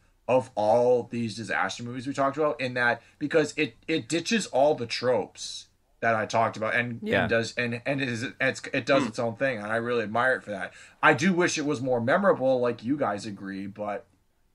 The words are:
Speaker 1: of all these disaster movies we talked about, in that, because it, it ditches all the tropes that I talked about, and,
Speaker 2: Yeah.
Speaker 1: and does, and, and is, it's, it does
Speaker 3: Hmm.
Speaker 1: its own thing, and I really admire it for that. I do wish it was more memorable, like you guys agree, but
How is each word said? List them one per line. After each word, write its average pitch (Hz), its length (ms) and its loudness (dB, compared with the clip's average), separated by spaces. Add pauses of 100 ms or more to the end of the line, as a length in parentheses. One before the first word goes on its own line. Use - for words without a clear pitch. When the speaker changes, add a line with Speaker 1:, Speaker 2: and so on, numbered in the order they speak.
(280)
Speaker 1:
of 123 260 2
all 120 560 4
these 117 260 -4
disaster 95 460 -4
movies 120 240 -10
we 139 60 -4
talked 135 240 0
about, 151 240 0
in 127 140 -4
that, 120 260 2 (180)
because 147 380 2
it, 147 200 -2 (120)
it 156 200 -2
ditches 175 400 0
all 143 260 4
the 123 120 -4
tropes - 800 -4 (340)
that 117 140 2
I 107 120 0
talked 110 300 2
about, 107 180 -2
and, 120 280 -2
Speaker 2:
Yeah. 208 200 2
Speaker 1:
and 98 80 0
does, 113 260 0
and, 120 300 -4
and 139 140 -2
is, 123 260 -4 (140)
it's, 127 200 0 (120)
it 131 140 -2
does 139 180 4
Speaker 3:
Hmm. 110 40 -2
Speaker 1:
its 107 100 -6
own 117 180 -2
thing, 135 220 -2
and 104 100 -8
I 113 80 0
really 117 260 0
admire 117 320 0
it 92 80 -4
for - 80 -12
that. 92 220 -8 (300)
I 151 120 6
do 180 180 4
wish 165 260 2
it 147 60 -4
was 143 160 -2
more 127 200 0
memorable, 131 600 2
like 120 220 -2
you 127 140 -2
guys 104 280 -2
agree, 98 420 -10
but 101 380 -8 (500)